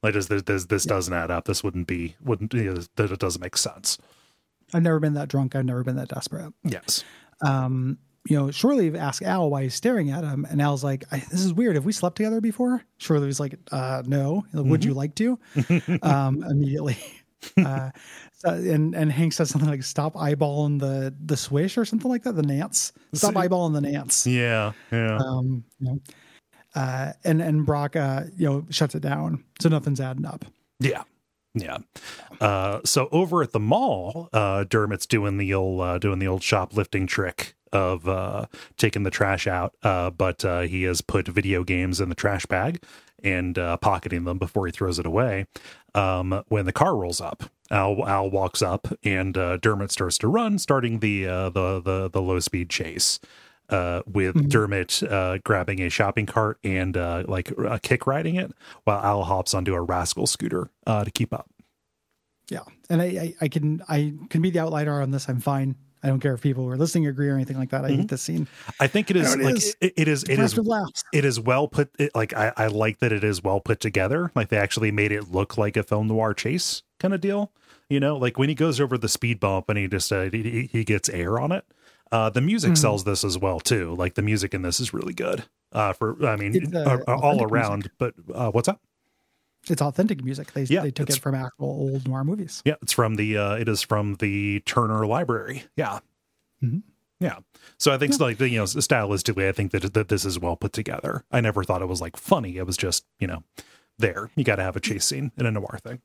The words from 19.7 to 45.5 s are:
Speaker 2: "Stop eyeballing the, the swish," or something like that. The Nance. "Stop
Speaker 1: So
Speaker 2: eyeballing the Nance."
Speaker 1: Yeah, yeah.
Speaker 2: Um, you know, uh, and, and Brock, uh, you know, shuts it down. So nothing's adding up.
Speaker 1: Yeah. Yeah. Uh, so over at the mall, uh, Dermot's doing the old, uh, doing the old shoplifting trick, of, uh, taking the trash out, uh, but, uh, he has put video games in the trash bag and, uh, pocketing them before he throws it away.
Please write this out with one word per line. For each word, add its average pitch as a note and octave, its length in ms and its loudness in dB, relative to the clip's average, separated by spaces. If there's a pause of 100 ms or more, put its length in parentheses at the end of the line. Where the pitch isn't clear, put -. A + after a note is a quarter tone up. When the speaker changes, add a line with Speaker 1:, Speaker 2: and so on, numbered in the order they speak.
Speaker 2:
"Stop D3+ 320 -2
eyeballing D3 680 0
the, C3+ 320 -2 (140)
the D3+ 100 0
swish," D3 440 0
or A#3 60 2
something A3+ 260 -2
like A#3+ 100 0
that. A#3+ 140 -4
The D#3 80 2
Nance. C#3+ 500 -2 (200)
"Stop G3+ 200 2
Speaker 1:
So G3+ 60 2
Speaker 2:
eyeballing F3+ 340 2
the D3 80 2
Nance." C#3+ 460 0
Speaker 1:
Yeah, A#2 460 2 (180)
yeah. A2+ 260 0
Speaker 2:
Um, C3 460 -2 (160)
you C3 80 -2
know, C3+ 120 -2 (760)
uh, C3 380 -4 (100)
and, D#3+ 180 4
and D3+ 240 2
Brock, C#3+ 300 0
uh, C3+ 300 0 (120)
you E3+ 100 2
know, C#3+ 220 -2
shuts D3 240 0
it D#3 80 -4
down. D3+ 420 -4 (160)
So E3+ 100 4
nothing's D3 300 0
adding C3 280 -4
up. - 180 -12 (340)
Speaker 1:
Yeah. - 220 0 (540)
Yeah. - 240 -6 (600)
Uh, G2+ 460 0
so - 260 2
over E3+ 300 2
at C#3 100 -2
the A2+ 80 0
mall, B2+ 720 -2
uh, G2+ 340 2
Dermot's G#2 420 -2
doing G2+ 320 0
the G2 160 0
old, F#2+ 260 0
uh, F2+ 160 -2
doing F#2+ 220 0
the F#2+ 80 -2
old F#2 160 -2
shoplifting G2 640 0
trick, - 480 -4 (180)
of, F#2 340 2
uh, F#2+ 380 -2 (320)
taking G#2 260 2
the F#2+ 80 0
trash G2 360 0
out, F2+ 360 -2
uh, F#2 260 2
but, F2+ 360 -2
uh, F2 160 0
he F2+ 220 -2
has F2+ 180 0
put - 260 -2
video F#2+ 360 0
games F2+ 380 0
in F#2 80 -2
the - 60 -4
trash G2+ 300 -2
bag A#2+ 380 0 (400)
and, F2+ 360 0
uh, E2+ 180 0
pocketing F#2 480 0
them F2 120 -2
before F#2+ 280 -2
he E2+ 60 -4
throws F2 280 -2
it E2 60 -2
away. G2 400 0 (480)